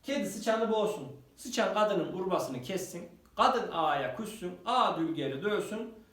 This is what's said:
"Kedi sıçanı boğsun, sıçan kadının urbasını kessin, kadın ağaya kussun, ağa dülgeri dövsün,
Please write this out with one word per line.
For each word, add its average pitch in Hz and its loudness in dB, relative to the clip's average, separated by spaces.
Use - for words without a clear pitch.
"Kedi 240 0
sıçanı 220 0
boğsun, 202 0
sıçan - 0
kadının 202 2
urbasını 175 0
kessin, 180 -6
kadın 240 2
ağaya 147 2
kussun, 180 -8
ağa 220 4
dülgeri 147 0
dövsün, 208 -2